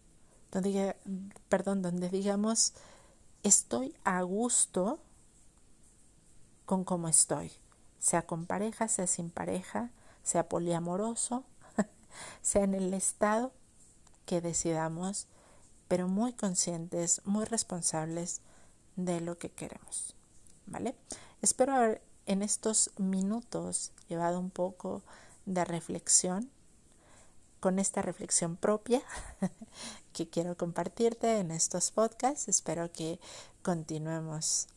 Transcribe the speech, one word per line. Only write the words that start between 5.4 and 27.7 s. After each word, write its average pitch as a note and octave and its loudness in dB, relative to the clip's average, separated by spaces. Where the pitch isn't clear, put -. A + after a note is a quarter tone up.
con F#3+ 0
cómo F3 -2
estoy", D#3+ 2
sea E3+ 2
con E3 -4
pareja, G#3+ -2
sea F#3 0
sin E3+ -2
pareja, F#3 -4
sea E3+ 0
poliamoroso, F3+ -2
<laughs> - -6
sea G3+ 4
en G3 2
el F#3+ 0
estado G#3+ 2
que F3 2
decidamos, E3 -2
pero F3+ 2
muy A3 0
conscientes, F3 -2
muy G#3+ 0
responsables E3+ -2
de F3+ -2
lo E3+ -6
que F3+ -10
queremos, - -12
¿vale? A3+ -6
Espero C4 4
haber A#3 4
en G3 2
estos - 0
minutos F#3+ -2
llevado E3+ 0
un F#3 -4
poco F#3+ -4
de F3+ 0
reflexión, F3+ 0
con F#3 2